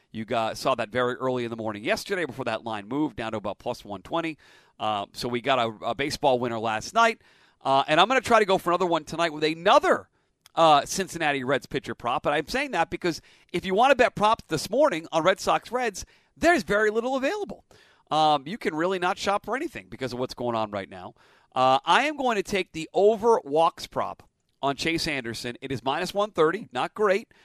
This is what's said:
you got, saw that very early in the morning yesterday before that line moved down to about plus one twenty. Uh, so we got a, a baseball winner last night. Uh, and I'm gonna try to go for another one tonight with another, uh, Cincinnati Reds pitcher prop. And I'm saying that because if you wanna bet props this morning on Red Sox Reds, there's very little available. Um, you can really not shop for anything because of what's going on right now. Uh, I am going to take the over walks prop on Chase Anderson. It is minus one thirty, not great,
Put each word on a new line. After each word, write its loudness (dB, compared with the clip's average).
you -10
got, -2
saw 0
that -4
very -2
early -4
in -8
the -10
morning -8
yesterday -4
before -10
that -6
line -8
moved -4
down -8
to -6
about -8
plus -8
one -12
twenty. -6
Uh, -2
so -8
we -4
got 0
a, 0
a -4
baseball 0
winner -4
last -4
night. 2
Uh, 4
and 4
I'm 6
gonna 2
try 4
to 4
go 2
for -6
another 2
one 0
tonight -4
with -4
another, 4
uh, 6
Cincinnati -2
Reds 0
pitcher -8
prop. -4
And 2
I'm -2
saying -4
that 0
because -4
if -6
you -2
wanna 6
bet 4
props 2
this -4
morning 2
on 2
Red 2
Sox -2
Reds, -4
there's 4
very 2
little -2
available. -6
Um, 2
you -8
can -4
really 0
not 0
shop -2
for -2
anything -10
because -8
of -8
what's -6
going -4
on -2
right -8
now. -16
Uh, 4
I 4
am -4
going -2
to 0
take -6
the -10
over 4
walks 0
prop -8
on -2
Chase -2
Anderson. -6
It -10
is -6
minus -2
one 0
thirty, 2
not -4
great, 0